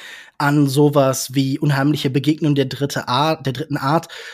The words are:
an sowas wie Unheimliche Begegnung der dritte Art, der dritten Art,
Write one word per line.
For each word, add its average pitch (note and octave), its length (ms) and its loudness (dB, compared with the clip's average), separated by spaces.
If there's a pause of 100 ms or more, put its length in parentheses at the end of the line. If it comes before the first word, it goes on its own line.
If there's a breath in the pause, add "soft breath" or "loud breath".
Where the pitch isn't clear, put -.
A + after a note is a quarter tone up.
(360 loud breath)
an D3 320 2
sowas C#3 640 2
wie C3+ 240 0
Unheimliche C#3+ 520 0
Begegnung D3 440 0
der C#3 120 2
dritte C#3 420 -6
Art, C#3 380 0
der C3 80 -4
dritten C#3+ 240 -6
Art, C#3+ 300 0 (260 loud breath)